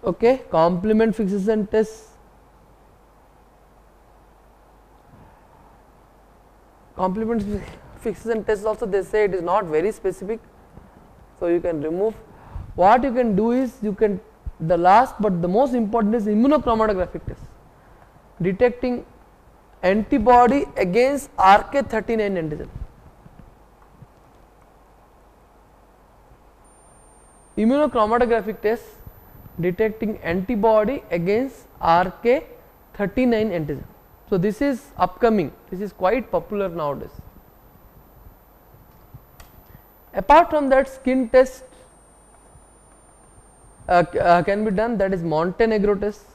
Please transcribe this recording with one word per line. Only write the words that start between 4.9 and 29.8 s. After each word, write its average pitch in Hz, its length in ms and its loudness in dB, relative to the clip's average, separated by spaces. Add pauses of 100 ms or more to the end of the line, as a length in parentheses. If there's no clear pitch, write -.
Complement 214 480 -4
fi-, 202 340 -10 (220)
fixation 226 440 -6
test 214 220 -4
also 220 220 -4
they 190 160 -2
say 214 220 0
it 185 100 0
is 180 80 -4
not 185 220 0
very 160 260 0
specific, 196 480 -8 (1000)
so 175 80 -4
you 170 120 2
can 165 220 -4
remove. 180 340 -4 (600)
What 214 280 6
you 277 100 -2
can 233 220 0
do 220 160 2
is 247 320 -2
you 208 100 -4
can, 202 260 0 (400)
the 170 180 0
last 202 420 4
but 196 240 0
the 175 40 -2
most 240 280 0
important 220 400 -2
is 214 100 -2
immunochromatographic 220 1000 0
test, - 140 -14 (1000)
detecting 247 640 -2 (800)
antibody 240 840 4 (100)
against 240 600 0
R 196 260 6
K - 200 -2
thirty-nine 214 520 -2
antigen. 156 320 -6 (4000)
Immunochromatographic 226 1080 0
test 226 220 -2 (760)
detecting 208 600 -2